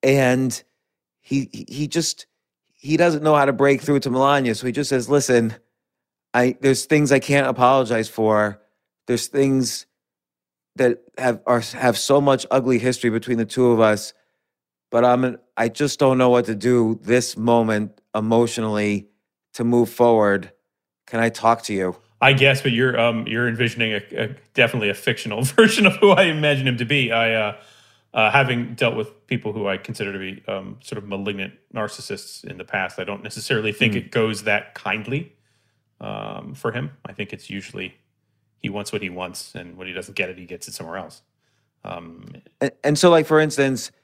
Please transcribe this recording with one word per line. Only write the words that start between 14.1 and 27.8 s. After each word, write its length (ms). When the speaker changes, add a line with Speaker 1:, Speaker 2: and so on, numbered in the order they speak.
Speaker 1:
but 140
I'm 200
an, 140
I 120
just 300
don't 200
know 120
what 160
to 80
do 480
this 340
moment 640
emotionally 960
to 100
move 260
forward. 600
Can 140
I 100
talk 340
to 100
you?" 220
Speaker 2:
I 120
guess, 300
but 100
you're, 260
um, 300
you're 180
envisioning 460
a, 100
a, 120
definitely 340
a 60
fictional 480
<laughs> 0
version 440
of 120
who 120
I 140
imagine 420
him 120
to 60
be. 280
I, 220
uh, 220